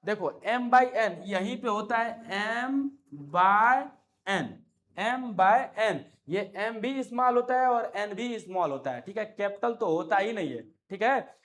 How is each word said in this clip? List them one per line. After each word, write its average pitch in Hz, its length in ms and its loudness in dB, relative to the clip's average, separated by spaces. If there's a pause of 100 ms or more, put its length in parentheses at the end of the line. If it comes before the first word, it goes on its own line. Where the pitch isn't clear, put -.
देखो 190 260 -2 (160)
M 240 240 -2
by 254 140 8 (160)
N 214 120 2 (140)
यहीं 196 360 -2
पे 247 60 -4
होता 214 300 -2
है, 226 160 -2 (520)
M 269 140 -2 (540)
by 208 480 6 (440)
N, 180 220 -2 (500)
M 247 380 -2
by 190 220 6 (320)
N, 170 80 -2 (300)
ये 196 240 -4 (180)
M 226 100 -10
भी 262 220 -4
स्मॉल 247 340 2
होता 247 240 2
है 254 80 4
और 233 280 2
N 208 180 -4
भी 233 240 -6
स्मॉल 180 320 -2
होता 139 200 -4
है, 123 100 -8
ठीक 196 180 -10
है? 214 60 -4
कैपिटल 208 500 -4
तो 226 120 -4
होता 170 300 0
ही 196 160 2
नहीं 202 160 -4
है, 123 140 -8 (280)
ठीक 190 120 -6
है? 240 420 0